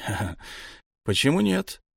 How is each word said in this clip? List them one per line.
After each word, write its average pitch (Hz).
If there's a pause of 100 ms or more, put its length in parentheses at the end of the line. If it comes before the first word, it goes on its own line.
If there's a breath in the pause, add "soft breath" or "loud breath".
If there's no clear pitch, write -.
<laughs> 98 (680 loud breath)
Почему 139
нет? 196 (160)